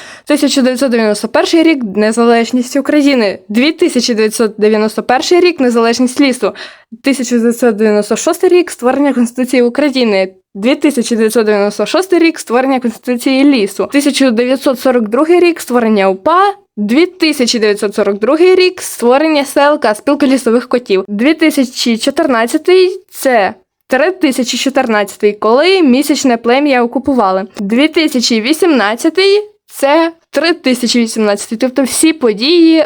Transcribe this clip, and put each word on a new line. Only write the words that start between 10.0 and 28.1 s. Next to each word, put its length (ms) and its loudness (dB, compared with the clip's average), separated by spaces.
дві 200 0
тисячі 400 0
дев'ятсот 300 0
дев'яносто 400 0
шостий 340 0
рік, 200 0
створення 400 -2
Конституції 640 -2
лісу, 420 0
тисяча 460 0
дев'ятсот 480 -2
сорок 280 0
другий 320 2
рік, 200 0
створення 500 0
упа, 440 0
дві 280 0
тисячі 540 -2
дев'ятсот 360 -2
сорок 240 0
другий 360 2
рік, 260 0
створення 600 0
С 160 -6
Л 220 2
К, 160 0
Спілка 320 -2
лісових 420 0
котів, 380 -2
дві 260 0
тисячі 640 -2
чотирнадцятий — 1120 0
це 440 0
три 220 0
тисячі 460 -2
чотирнадцятий, 760 -2
коли 480 2
місячне 560 2
плем'я 460 0
окупували, 640 -2
дві 300 0
тисячі 540 -2